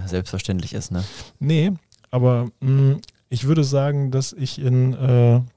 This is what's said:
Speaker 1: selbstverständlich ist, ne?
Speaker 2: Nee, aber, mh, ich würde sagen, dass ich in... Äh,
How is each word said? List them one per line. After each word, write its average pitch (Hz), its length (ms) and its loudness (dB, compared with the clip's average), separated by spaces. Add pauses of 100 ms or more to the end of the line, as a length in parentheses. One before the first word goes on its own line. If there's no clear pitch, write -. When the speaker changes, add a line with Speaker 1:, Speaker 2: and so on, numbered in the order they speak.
Speaker 1:
selbstverständlich 92 680 -6
ist, - 180 -8
ne? 90 120 -4 (360)
Speaker 2:
Nee, 156 340 0 (360)
aber, 123 400 0 (100)
mh, 135 380 2 (320)
ich 123 160 -4
würde 156 180 2
sagen, 139 480 0
dass 131 220 -2
ich - 260 -8
in... 127 340 2
Äh, 123 480 4 (160)